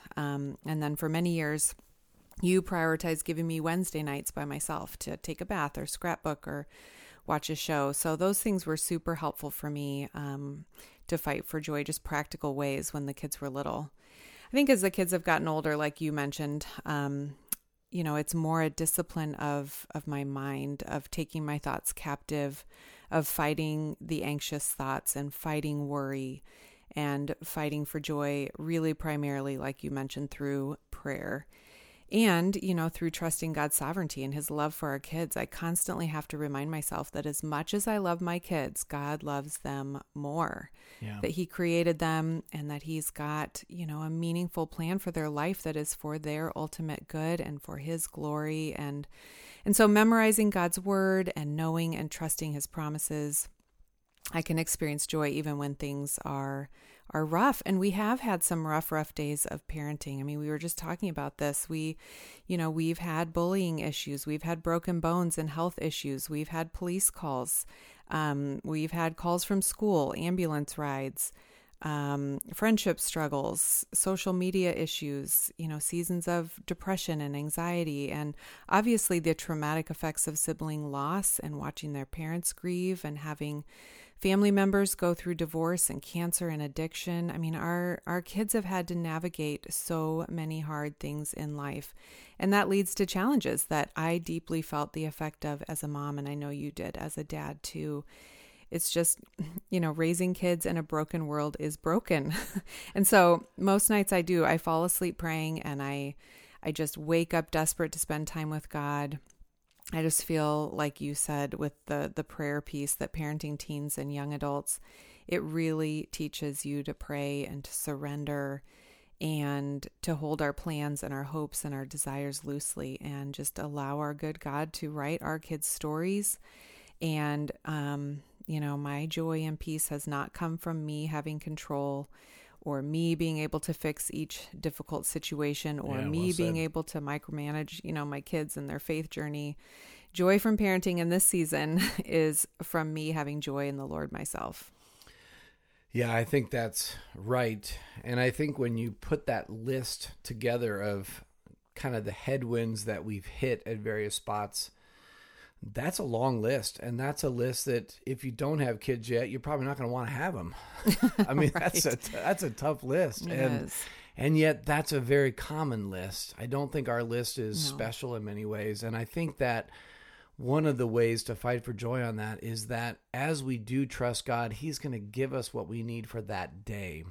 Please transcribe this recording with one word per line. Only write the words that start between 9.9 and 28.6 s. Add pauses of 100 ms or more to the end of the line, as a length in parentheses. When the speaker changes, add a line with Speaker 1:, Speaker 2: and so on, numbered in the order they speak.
Speaker 1:
um, (400)
to
fight
for
joy,
just
practical
ways
when
the
kids
were
little. (560)
I
think
as
the
kids
have
gotten
older,
like
you
mentioned, (180)
um, (580)
you
know,
it's
more
a
discipline
of,
of
my
mind,
of
taking
my
thoughts
captive, (480)
of
fighting
the
anxious
thoughts
and
fighting
worry (540)
and
fighting
for
joy, (100)
really